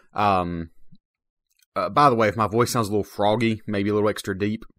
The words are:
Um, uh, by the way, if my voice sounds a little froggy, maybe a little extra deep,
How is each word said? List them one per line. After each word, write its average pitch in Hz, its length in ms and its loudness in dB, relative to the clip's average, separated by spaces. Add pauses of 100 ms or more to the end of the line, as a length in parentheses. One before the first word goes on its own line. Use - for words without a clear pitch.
(140)
Um, 90 560 -2 (1040)
uh, 92 140 -4
by 143 200 4
the 120 60 2
way, 110 120 4
if 104 100 -2
my 110 100 2
voice 117 240 0
sounds 113 160 -2
a 95 40 -6
little 104 120 0
froggy, 110 640 0
maybe 104 240 -2
a 104 40 0
little 104 160 2
extra 101 280 -6
deep, 104 260 -4 (160)